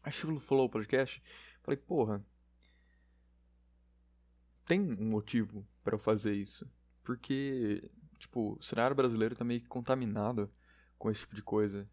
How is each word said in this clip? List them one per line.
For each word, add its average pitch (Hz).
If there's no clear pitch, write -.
acho -
que 160
o 147
Flow 135
Podcast, 127
falei, -
porra, 110
tem -
um 110
motivo 107
pra 104
eu 104
fazer 107
isso. -
Porque, 127
tipo, 104
o -
cenário 127
brasileiro 117
tá -
meio 120
que -
contaminado 113
com -
esse 107
tipo -
de 107
coisa. 101